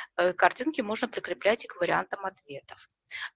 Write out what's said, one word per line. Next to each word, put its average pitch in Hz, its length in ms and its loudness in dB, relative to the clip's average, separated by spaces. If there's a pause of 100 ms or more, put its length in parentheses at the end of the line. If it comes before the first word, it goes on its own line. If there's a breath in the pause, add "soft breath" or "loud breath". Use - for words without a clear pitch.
(160 loud breath)
Э, 180 160 4
картинки 254 500 2
можно 220 260 -2
прикреплять 196 560 0
и - 40 -14
к - 120 -8
вариантам 185 460 0
ответов. - 640 -14 (480 loud breath)